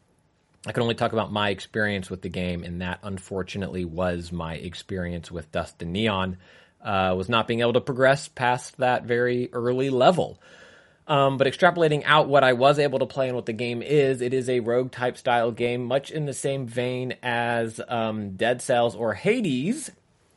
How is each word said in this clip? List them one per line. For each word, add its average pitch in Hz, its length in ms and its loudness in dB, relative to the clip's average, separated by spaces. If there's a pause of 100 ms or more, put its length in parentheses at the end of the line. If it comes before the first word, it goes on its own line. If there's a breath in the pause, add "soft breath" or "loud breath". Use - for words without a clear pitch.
(680)
I 107 60 -8
can 120 100 0
only 117 120 0
talk 113 180 -2
about 104 180 -2
my 104 200 0
experience 101 580 -4
with 92 120 -10
the 98 80 -10
game, 87 360 -4
and 87 160 -8
that 90 200 -6
unfortunately 95 840 -8
was 87 480 -4
my 82 220 -8
experience 87 760 -10
with 85 220 -12
Dust - 280 -6
and 85 120 -8
Neon, 95 440 -2 (460 soft breath)
uh, 95 320 0
was 95 140 -4
not 113 180 2
being 117 140 -2
able 120 120 2
to 120 80 4
progress 131 460 2
past 123 500 -2
that 127 260 0
very 123 500 0
early 127 360 0
level. 135 520 2 (640 loud breath)
Um, 139 300 4
but 131 100 4
extrapolating 160 580 4
out 151 240 6
what 139 140 6
I 131 100 6
was 139 260 6
able 135 200 2
to 131 60 2
play 131 220 -2
and 127 80 -2
what 120 100 -4
the 117 80 -4
game 120 280 -4
is, 135 400 2
it 123 120 0
is 127 160 0
a 123 120 2
rogue 123 300 0
type 123 260 -4
style 120 340 2
game, 120 320 -2
much 131 260 -2
in 156 160 -4
the 139 80 -6
same 135 340 -4
vein 123 540 -4
as, 120 680 -2
um, 110 500 -4
Dead 120 240 0
Cells 120 340 2
or 110 180 -2
Hades, 190 800 -2 (460)